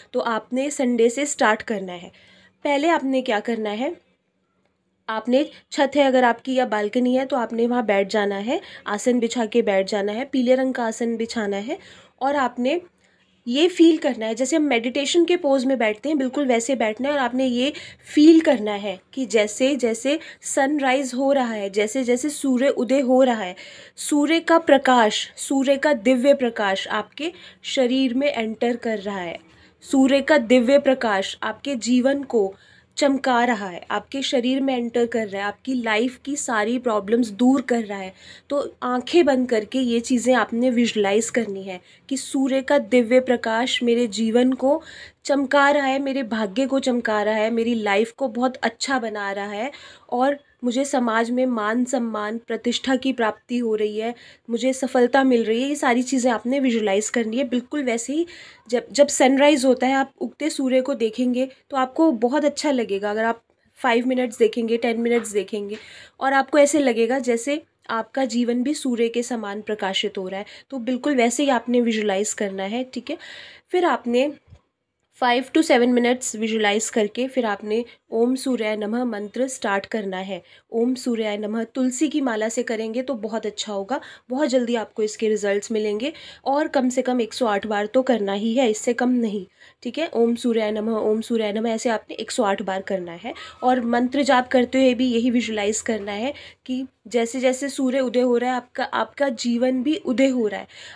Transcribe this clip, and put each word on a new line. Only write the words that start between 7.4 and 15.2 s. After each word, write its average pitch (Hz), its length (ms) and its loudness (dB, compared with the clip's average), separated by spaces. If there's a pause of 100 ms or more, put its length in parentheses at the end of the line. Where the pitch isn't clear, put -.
वहाँ 240 200 0
बैठ 196 220 2
जाना 202 300 0
है, 233 220 -2 (280)
आसन 240 320 0
बिछा 233 260 -2
के 233 160 0
बैठ 190 260 2
जाना 202 240 -2
है, 233 120 -6
पीले 254 300 2
रंग 262 200 0
का 247 100 -2
आसन 233 320 -4
बिछाना 214 420 -4
है 254 200 -6 (420)
और 277 160 0
आपने 254 440 0 (680)
ये 269 220 2
फील 330 300 6
करना 233 280 -2
है, 226 80 -2
जैसे 254 220 0
हम 311 80 4
मेडिटेशन 277 600 2